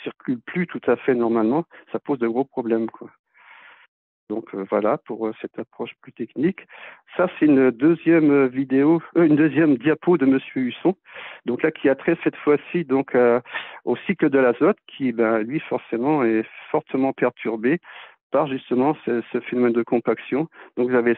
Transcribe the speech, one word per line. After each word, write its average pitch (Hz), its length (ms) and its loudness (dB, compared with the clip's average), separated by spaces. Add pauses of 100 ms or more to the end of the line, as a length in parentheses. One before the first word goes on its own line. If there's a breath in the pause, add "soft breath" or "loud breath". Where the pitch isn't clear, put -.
circule - 380 -8
plus 180 260 -6
tout - 200 -12
à 120 100 2
fait 135 180 0
normalement, 117 480 0 (300 loud breath)
ça 110 60 -6
pose 143 200 -6
de 117 80 -2
gros 117 160 -2
problèmes, 113 460 -4
quoi. 107 200 -18 (1200 soft breath)
Donc, 107 260 -10
euh, 98 140 -6
voilà 107 280 0
pour, 113 300 -8
euh, 110 140 -6
cette - 180 -12
approche - 320 -12 (100)
plus - 120 -20
technique. 131 480 -4 (560 loud breath)
Ça, 180 100 2 (100)
c'est 151 100 2
une 135 220 6
deuxième, 156 640 2
euh, 139 160 4
vidéo, 139 540 2 (160)
euh, 170 60 6
une 151 120 4
deuxième 147 420 4
diapo 156 400 0
de 135 80 0
Monsieur 135 360 0
Husson. 127 340 -2 (500 loud breath)
Donc 123 180 -4
là, 156 80 2
qui - 180 0
a 135 60 2
trait 165 280 -2
cette 156 140 -2
fois-ci 151 480 -2
donc, 135 280 -2
euh, 120 280 4 (420 loud breath)
au 120 140 -4 (100)
cycle 165 220 0
de 135 100 2
l'azote, 131 380 2 (100)
qui, 131 240 -4
ben, 113 280 0
lui, 123 200 -6
forcément, 131 640 -4
est 113 220 0 (240)
fortement 135 420 -2
perturbé 120 680 -2 (520 loud breath)
par 151 160 0
justement 131 560 -2
ce, 117 180 -2 (120)
ce 120 80 -4
phénomène 123 320 0
de 117 100 0
compaction. 123 640 -2 (300 loud breath)
Donc 123 120 0
vous 127 60 0
avez 120 220 2